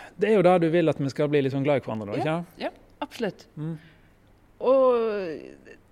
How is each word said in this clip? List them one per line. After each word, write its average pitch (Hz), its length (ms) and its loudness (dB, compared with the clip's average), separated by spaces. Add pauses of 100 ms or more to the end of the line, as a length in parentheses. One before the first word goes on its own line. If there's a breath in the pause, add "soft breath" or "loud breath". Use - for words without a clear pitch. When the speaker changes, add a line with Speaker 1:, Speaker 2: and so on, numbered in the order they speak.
(180 loud breath)
Speaker 1:
det 202 120 0
er 226 40 4
jo 196 80 6
det 180 200 6
du 160 80 2
vil 165 180 2
at 143 100 0
vi 139 100 -2
skal 147 200 -2
bli 147 140 2
litt 131 100 0
sånn 139 100 -2
glad 143 200 2
i - 20 -12
hverandre 110 240 -8
nå, 104 80 -6
ikke - 80 -2
Speaker 2:
Ja. 156 140 -2
Speaker 1:
sant? 175 80 -10 (120)
Speaker 2:
Ja, 285 100 -6 (320)
absolutt. - 460 -8 (120)
Speaker 1:
Mm. 156 200 -8 (840 soft breath)
Speaker 2:
Og 226 800 0 (520)